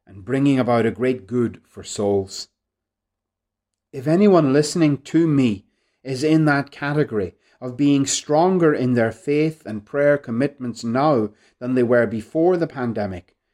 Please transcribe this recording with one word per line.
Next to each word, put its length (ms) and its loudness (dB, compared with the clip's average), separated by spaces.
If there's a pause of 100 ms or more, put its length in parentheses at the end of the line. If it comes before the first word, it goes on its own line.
and 200 -20
bringing 340 0
about 260 2
a 60 0
great 340 -4
good 400 -4
for 180 -20
souls. 640 -4 (1400)
If 140 -10
anyone 440 4
listening 520 2
to 220 0
me 400 0 (380)
is 200 -8
in 220 4
that 240 0
category 680 -4 (240)
of 180 -12
being 280 2
stronger 680 2
in 200 -2
their 180 2
faith 540 -4
and 200 -12
prayer 320 0
commitments 680 -6
now 460 0 (300)
than 140 -6
they 80 2
were 240 2
before 520 -2
the 100 -2
pandemic, 680 -8 (180)